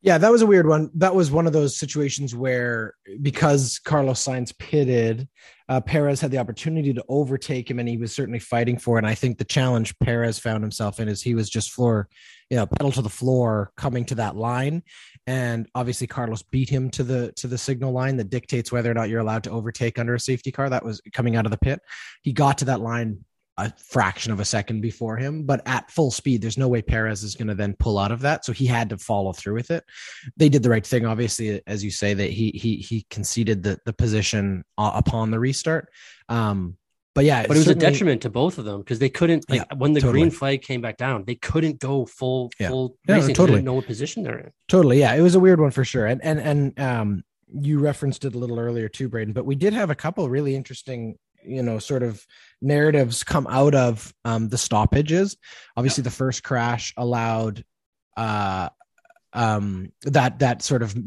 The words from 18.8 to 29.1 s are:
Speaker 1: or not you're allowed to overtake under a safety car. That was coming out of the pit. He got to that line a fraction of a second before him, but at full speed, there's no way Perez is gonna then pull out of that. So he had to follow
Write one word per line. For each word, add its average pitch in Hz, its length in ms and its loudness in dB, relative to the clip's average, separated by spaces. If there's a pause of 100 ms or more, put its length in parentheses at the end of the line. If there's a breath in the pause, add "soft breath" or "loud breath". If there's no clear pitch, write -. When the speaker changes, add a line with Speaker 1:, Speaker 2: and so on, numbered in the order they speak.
Speaker 1:
or 113 40 0
not 113 140 -2
you're 113 120 -2
allowed 110 240 -2
to - 80 -8
overtake 117 460 -4
under 120 160 -2
a 120 60 -2
safety 131 320 -4
car. 139 160 -2
That 127 160 -2
was 110 160 -8 (140)
coming 117 200 0
out 110 120 2
of 107 40 -2
the 107 60 -2
pit. - 240 0 (400 loud breath)
He 135 140 -4
got 139 240 4
to 131 80 -2
that 123 160 0
line 113 420 -4 (320)
a 104 220 -6
fraction 110 540 -2
of 101 80 -4
a 104 40 -2
second 107 360 -4
before 113 360 -6
him, 147 280 -6
but 135 200 -2
at 123 240 -4
full 147 220 0
speed, 117 320 -2
there's 113 160 -4
no 135 80 2
way 120 160 0
Perez 110 400 -2
is 104 140 -10
gonna 107 180 -4
then 101 240 -4
pull 104 220 0
out 101 100 0
of 120 120 -4
that. 147 220 -2
So 123 80 -6
he 131 140 -2
had 117 220 0
to 95 100 -8
follow 98 340 -2